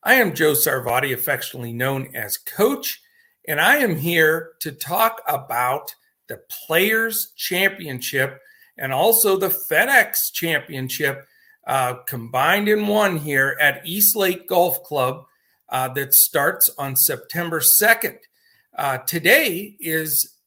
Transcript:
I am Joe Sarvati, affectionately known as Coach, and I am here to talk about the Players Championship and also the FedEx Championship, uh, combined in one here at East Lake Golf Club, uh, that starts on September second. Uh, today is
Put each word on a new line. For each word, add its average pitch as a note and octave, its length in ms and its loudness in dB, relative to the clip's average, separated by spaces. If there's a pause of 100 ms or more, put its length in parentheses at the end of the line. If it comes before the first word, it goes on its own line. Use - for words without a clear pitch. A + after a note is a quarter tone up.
I G#3+ 140 2
am G3+ 180 2
Joe D3+ 180 2
Sarvati, C3 600 0
affectionately B2 580 -6
known C3 420 -4
as A2 220 -8
Coach, - 640 -2 (480)
and D#3 140 0
I A#3 140 4
am A3 200 0
here D#3+ 540 2 (100)
to D3+ 120 -8
talk G#3 540 -2
about C3 680 -2 (340)
the - 220 -14
Players G#3+ 840 -2
Championship D#3+ 1040 -2 (380)
and C3+ 160 -6
also F#3+ 460 2
the F#3 100 -2
FedEx A3+ 840 2
Championship, C#3+ 920 -4 (420)
uh, B2+ 280 0 (120)
combined C3+ 600 0
in G#3 180 2
one G#3 300 2
here C#3 420 0
at C#3+ 280 0
East G3 280 2
Lake F#3 320 0
Golf F3+ 360 2
Club, C3+ 420 -2 (460)
uh, B2+ 240 -2
that C#3 180 -4
starts - 640 2
on C#3 180 -6
September D#3+ 680 -2
second. - 560 4 (580)
Uh, C3+ 220 -2
today G3+ 840 0
is D#3+ 560 -4 (100)